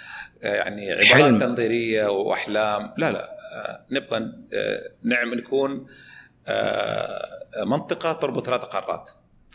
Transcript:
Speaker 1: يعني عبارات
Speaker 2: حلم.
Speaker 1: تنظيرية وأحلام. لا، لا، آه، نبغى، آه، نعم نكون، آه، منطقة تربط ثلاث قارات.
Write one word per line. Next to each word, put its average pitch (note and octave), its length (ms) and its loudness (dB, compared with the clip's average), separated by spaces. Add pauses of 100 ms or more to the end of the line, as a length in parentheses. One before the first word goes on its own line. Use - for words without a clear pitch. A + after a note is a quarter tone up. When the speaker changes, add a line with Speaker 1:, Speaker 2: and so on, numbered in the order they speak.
(420)
Speaker 1:
يعني G2+ 500 -2
عبارات - 140 4
Speaker 2:
حلم. C3 340 8
Speaker 1:
تنظيرية A2+ 680 2
وأحلام. G#2 880 0
لا، D3+ 140 2
لا، G2 240 -6 (180)
آه، - 380 -10
نبغى، B2+ 420 -2 (200)
آه، - 380 -2 (120)
نعم A#2+ 300 0
نكون، C3+ 540 -2 (600)
آه، G#2 1160 -2
منطقة D#3+ 480 -2
تربط C3 320 -2
ثلاث B2 160 0
قارات. - 500 -6 (440)